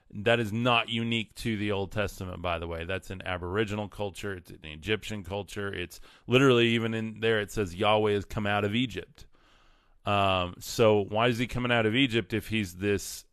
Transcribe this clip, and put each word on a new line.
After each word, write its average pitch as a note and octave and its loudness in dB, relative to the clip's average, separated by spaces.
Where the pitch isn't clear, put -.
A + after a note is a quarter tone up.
that A#2 2
is G#2+ -2
not A#2 2
unique A#2 -2
to A2+ -2
the G#2 -2
Old G2 -2
Testament, F#2+ -4
by F2 -2
the E2+ -6
way. E2+ -6
That's F#2+ -6
in F#2 -10
Aboriginal F#2+ -2
culture. G2+ -8
It's F2+ -14
in G2+ -18
Egyptian F#2 -6
culture. G2 -6
It's F2+ -10
literally A#2+ 6
even A2+ 2
in A2 -6
there, A2+ 2
it G2+ -4
says F#2 -2
Yahweh G#2+ 4
has G2+ 0
come G#2 -4
out G#2 0
of G#2 0
Egypt. A2+ -4
Um, F#2+ 2
so G#2+ 4
why A2 0
is A#2 0
he B2 -2
coming B2 -4
out A#2 4
of G#2+ 2
Egypt A#2 0
if G#2 -4
he's G#2+ -4
this G2 -2